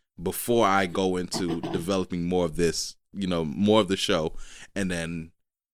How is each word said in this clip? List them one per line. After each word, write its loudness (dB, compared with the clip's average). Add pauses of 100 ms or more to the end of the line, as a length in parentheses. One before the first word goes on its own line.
(220)
before 2
I 4
go 0
into -2
<coughs> -6
developing -2
more 2
of -6
this, 0 (160)
you -4
know, 0
more 4
of 2
the 2
show." 0 (400)
And -2
then, -6 (480)